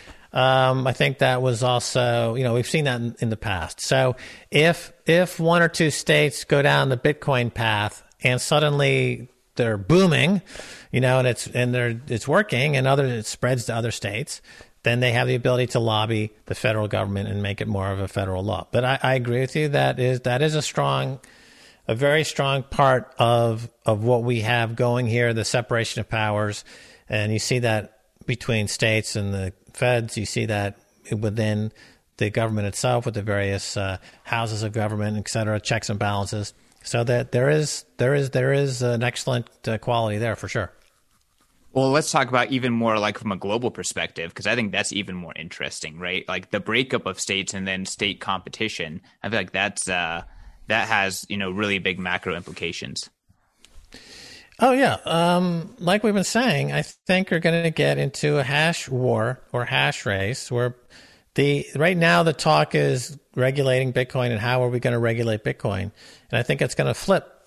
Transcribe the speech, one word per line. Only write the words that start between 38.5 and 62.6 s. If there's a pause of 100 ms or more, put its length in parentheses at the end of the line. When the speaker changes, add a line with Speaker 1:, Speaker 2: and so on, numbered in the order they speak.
Speaker 1:
is
an
excellent, (200)
uh,
quality
there
for
sure. (1000)
Speaker 2:
Well,
let's
talk
about
even
more,
like,
from
a
global
perspective,
'cause
I
think
that's
even
more
interesting,
right?
Like,
the
breakup
of
states
and
then
state
competition. (220)
I
feel
like
that's,
uh, (420)
that
has,
you
know,
really
big
macro
implications. (1500)
Speaker 1:
Oh,
yeah.
Um,
like
we've
been
saying,
I
think
we're
gonna
get
into
a
hash
war (120)
or
hash
race
where (600)
the,
right
now
the
talk